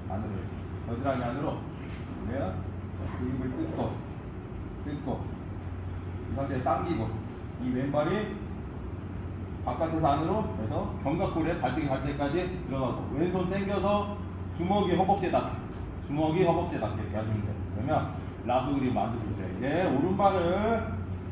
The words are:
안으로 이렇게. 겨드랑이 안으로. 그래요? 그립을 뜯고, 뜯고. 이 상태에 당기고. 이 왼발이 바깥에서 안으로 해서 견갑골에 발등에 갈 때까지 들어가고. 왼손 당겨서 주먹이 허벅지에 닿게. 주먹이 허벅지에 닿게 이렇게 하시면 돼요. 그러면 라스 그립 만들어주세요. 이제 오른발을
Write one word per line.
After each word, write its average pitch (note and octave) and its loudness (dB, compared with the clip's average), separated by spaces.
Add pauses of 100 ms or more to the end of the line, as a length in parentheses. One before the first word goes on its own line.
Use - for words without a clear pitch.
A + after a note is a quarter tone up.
안으로 G#2+ -2
이렇게. F#2 -4 (400)
겨드랑이 B2 0
안으로. - -2 (720)
그래요? A#2 -2 (680)
그립을 B2+ -2
뜯고, A2 -2 (960)
뜯고. - -4 (1000)
이 A#2 -2
상태에 C3+ -2
당기고. C3 2 (560)
이 B2+ 0
왼발이 D3+ 2 (1300)
바깥에서 D#3 2
안으로 E3 2
해서 G#2+ -2
견갑골에 E3+ 2
발등에 D3 2
갈 C3+ 0
때까지 C#3+ 0
들어가고. B2+ 0
왼손 F3+ 2
당겨서 G3+ 2 (400)
주먹이 F3+ 4
허벅지에 F3+ 4
닿게. - 2 (520)
주먹이 D#3 4
허벅지에 E3 4
닿게 A2+ 0
이렇게 G#2 -2
하시면 G#2+ 0
돼요. - 0 (220)
그러면 C#3 2 (320)
라스 C3 4
그립 B2+ 2
만들어주세요. G2+ -2
이제 D3 2 (120)
오른발을 G3 4 (440)